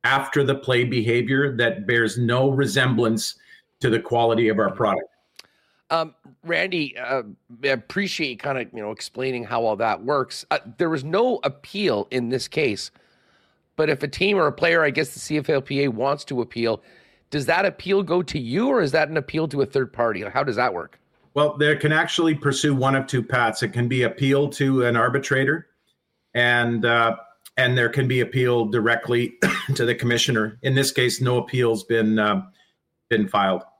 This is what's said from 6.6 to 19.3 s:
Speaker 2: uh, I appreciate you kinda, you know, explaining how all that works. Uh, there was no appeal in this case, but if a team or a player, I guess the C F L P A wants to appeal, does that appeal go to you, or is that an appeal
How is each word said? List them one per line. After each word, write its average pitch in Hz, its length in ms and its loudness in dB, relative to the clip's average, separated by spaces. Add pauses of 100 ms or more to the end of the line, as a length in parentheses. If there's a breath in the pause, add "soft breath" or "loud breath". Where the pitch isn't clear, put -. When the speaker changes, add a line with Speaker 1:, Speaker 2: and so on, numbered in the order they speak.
Speaker 2:
uh, 127 280 -4 (400)
I - 20 0
appreciate 151 600 -2
you 120 80 -8
kinda, 135 360 -4
you 113 80 -10
know, 107 120 -6
explaining 123 500 -6
how 113 220 -2
all 110 100 2
that 104 300 -2
works. 139 480 -4
Uh, 151 60 0 (200)
there 170 100 0
was 156 140 -2
no 202 400 0
appeal 139 680 -2
in 123 160 -2
this 123 180 -4
case, 127 460 -4 (840 soft breath)
but 156 160 2
if 139 140 -2
a 147 40 -6
team 196 280 0
or 165 100 4
a 143 60 0
player, 165 320 2
I 147 60 2
guess 151 240 -2
the - 40 -16
C - 180 -6
F 147 140 -2
L 139 100 2
P 139 220 -4
A 143 60 2
wants 135 380 -2
to 127 160 -4
appeal, 113 380 -2 (500 soft breath)
does 143 160 -2
that 175 200 2
appeal 190 380 0
go 175 180 0
to - 160 -6
you, 139 300 -2
or 262 120 2
is 143 120 0
that 156 160 2
an 160 80 -4
appeal 147 320 -2